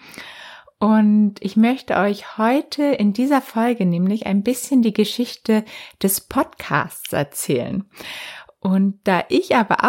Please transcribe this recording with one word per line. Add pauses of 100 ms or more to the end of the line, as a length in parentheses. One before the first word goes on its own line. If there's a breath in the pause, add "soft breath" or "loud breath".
(800 loud breath)
Und
ich
möchte
euch
heute
in
dieser
Folge
nämlich
ein
bisschen
die
Geschichte (380 loud breath)
des
Podcasts
erzählen. (720 loud breath)
Und
da
ich
aber